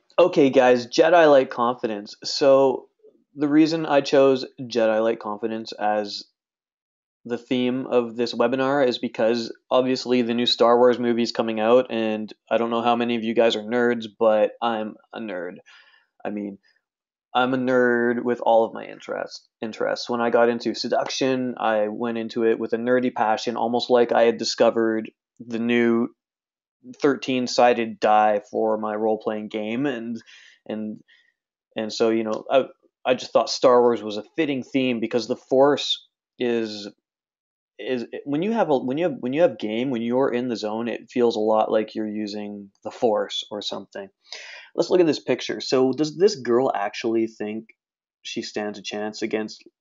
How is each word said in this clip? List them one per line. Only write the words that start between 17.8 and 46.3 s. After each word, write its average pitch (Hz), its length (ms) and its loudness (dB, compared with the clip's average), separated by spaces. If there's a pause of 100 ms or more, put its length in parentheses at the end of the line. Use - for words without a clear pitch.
with 120 180 -2
all 113 240 4
of 104 80 -10
my 107 120 -12
interest, 101 640 -10 (140)
interests. 107 480 -6
When 120 100 -2
I 117 120 0
got 117 180 4
into 117 240 -2
seduction, 127 840 -4
I 107 300 0
went 113 280 -6
into 113 260 -4
it 113 160 2
with 113 140 -4
a 113 40 -2
nerdy 123 360 0
passion, 110 420 -2
almost 117 340 -2
like 120 220 4
I 117 120 4
had 117 140 4
discovered 113 760 0 (280)
the 113 200 -8
new 117 500 2 (920)
thirteen-sided 123 1000 0
die 107 500 4
for 110 300 -2
my 107 160 -4
role-playing 107 540 -2
game, 110 360 -4
and, 117 340 -6 (480)
and, 107 360 -8 (720)
and 110 180 -6
so, 117 160 2
you 113 140 0
know, 107 260 -6
I, 131 140 2 (420)
I 131 80 2
just - 180 -6
thought 113 180 2
Star 123 300 4
Wars 120 220 4
was 107 160 -6
a 104 60 -8 (120)
fitting 143 280 -2
theme 127 360 -2
because 113 280 -4
the 120 80 -2
Force - 720 0 (320)
is 110 500 -4 (1000)
is, 123 160 -4 (200)
when 143 160 -4
you 208 100 -2
have 208 180 0
a, 135 80 2
when 127 200 -4
you 170 80 -2
have, 147 140 -4
when 123 140 -6
you 151 80 0
have 151 160 2
game, 113 320 -4
when 117 120 -4
you're 123 320 0
in 123 140 -4
the 120 80 -4
zone, 107 320 -6
it 110 220 -10
feels 120 260 2
a 107 40 -4
lot 107 320 2
like 110 240 -2
you're 110 120 -6
using 104 600 -8 (140)
the 107 80 -12
Force 104 600 -2
or 107 100 -10
something. 101 460 -12 (680)
Let's - 140 0
look 180 120 4
at 170 60 4
this 135 120 0
picture. 120 400 -4
So 131 320 0
does 151 260 -4
this 202 180 2